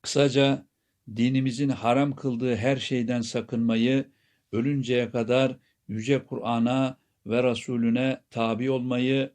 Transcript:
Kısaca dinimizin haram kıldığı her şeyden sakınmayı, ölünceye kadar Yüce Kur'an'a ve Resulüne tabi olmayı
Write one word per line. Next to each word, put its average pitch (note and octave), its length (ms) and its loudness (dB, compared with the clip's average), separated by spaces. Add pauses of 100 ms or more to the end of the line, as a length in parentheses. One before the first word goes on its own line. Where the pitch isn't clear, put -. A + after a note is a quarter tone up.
Kısaca C#3 640 2 (500)
dinimizin C3 520 0
haram B2+ 480 0
kıldığı B2 400 -2
her C3 200 0
şeyden B2 440 -2
sakınmayı, A#2 880 0 (440)
ölünceye B2 580 0
kadar B2 460 0 (320)
Yüce B2 380 -2
Kur'an'a B2 720 -2 (300)
ve A#2 160 0
Resulüne B2 800 0 (100)
tabi A#2 400 -2
olmayı B2+ 640 0